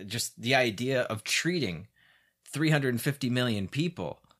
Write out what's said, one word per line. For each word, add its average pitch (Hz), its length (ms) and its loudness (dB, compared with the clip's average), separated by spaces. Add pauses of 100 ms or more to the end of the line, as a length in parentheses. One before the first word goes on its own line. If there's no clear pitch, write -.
just 113 360 -6
the 123 140 4
idea 123 460 2
of 107 200 -4
treating 131 640 -2 (580)
three 151 260 0
hundred 135 300 2
fifty 135 300 -2
million 120 380 0
people 151 520 -4 (200)